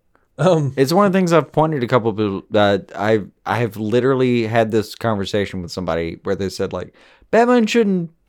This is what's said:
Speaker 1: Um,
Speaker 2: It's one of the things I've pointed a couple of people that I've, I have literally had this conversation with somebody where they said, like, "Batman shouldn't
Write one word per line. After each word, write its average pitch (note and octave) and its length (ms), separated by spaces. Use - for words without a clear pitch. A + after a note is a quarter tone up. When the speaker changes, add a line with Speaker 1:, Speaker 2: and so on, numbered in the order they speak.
Speaker 1:
Um, D3+ 380
Speaker 2:
It's C3 180
one G3+ 120
of F#3+ 80
the F#3+ 40
things F3+ 160
I've D3+ 180
pointed D3+ 320
a A#2 40
couple A2+ 240
of G2 60
people G2+ 340
that G2+ 440
I've, G#2 340
I G#2 140
have G#2 180
literally A#2+ 720
had A2 240
this A2 220
conversation G2 680
with E2+ 100
somebody E2 520
where G2 120
they F#2 140
said, F#2+ 240
like, F2+ 200
"Batman A#3 360
shouldn't G3 440